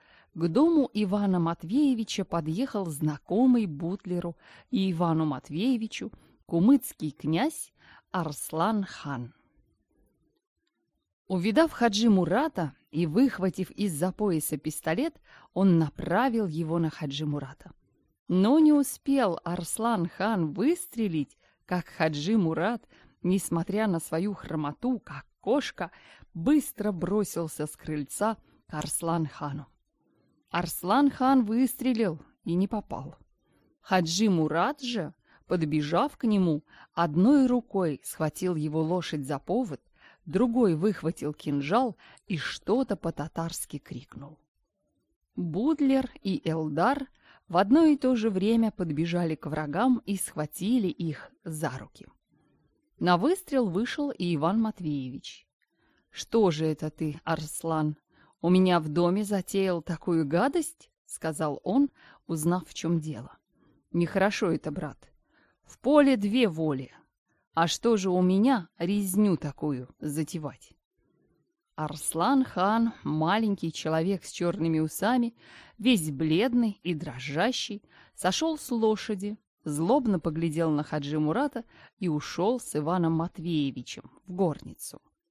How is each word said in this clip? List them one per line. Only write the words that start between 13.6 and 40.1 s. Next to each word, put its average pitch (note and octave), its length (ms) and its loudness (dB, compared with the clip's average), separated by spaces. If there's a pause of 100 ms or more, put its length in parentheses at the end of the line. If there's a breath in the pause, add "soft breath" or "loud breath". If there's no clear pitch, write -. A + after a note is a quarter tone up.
из-за F#3 420 -2
пояса E3 460 -2
пистолет, F3 640 -4 (340 soft breath)
он F#3 240 6
направил G#3+ 680 0
его D#3+ 320 -2
на D#3+ 120 0
Хаджи C#3+ 340 -6
Мурата. C#3 480 -8 (560)
Но G3+ 300 4
не D4+ 140 8
успел C4+ 720 2
Арслан F3+ 640 -2
хан F3+ 440 -2
выстрелить, G#3 840 -2 (260)
как F3+ 220 -4
Хаджи D#3+ 500 -2
Мурат, F3+ 500 0 (360 soft breath)
несмотря F#3 640 0
на E3+ 140 0
свою F#3 340 -4
хромоту, D#3+ 640 -4
как - 260 -16 (160)
кошка, G#3+ 500 -2 (440 loud breath)
быстро G#3 580 0
бросился E3+ 720 -4
с - 80 -10
крыльца D#3 640 -4 (320 soft breath)
к - 60 -12
Арслан E3 520 -2
хану. D3 400 -10 (840)
Арслан F#3 600 0
хан C4 340 4
выстрелил A3+ 760 0 (240)
и D#3+ 100 -2
не F#3+ 140 2
попал. D#3+ 480 -8 (640)
Хаджи F#3 480 2
Мурат E3+ 540 0
же, A#3 320 -6 (320 soft breath)
подбежав E3 720 0
к - 60 -4
нему, F#3 400 2 (280 loud breath)
одной F#3 540 4
рукой G3 580 0
схватил E3+ 520 -4
его D#3 260 -2
лошадь D#3+ 440 -4
за C#3 120 -4
повод, F#3+ 420 -4 (460 soft breath)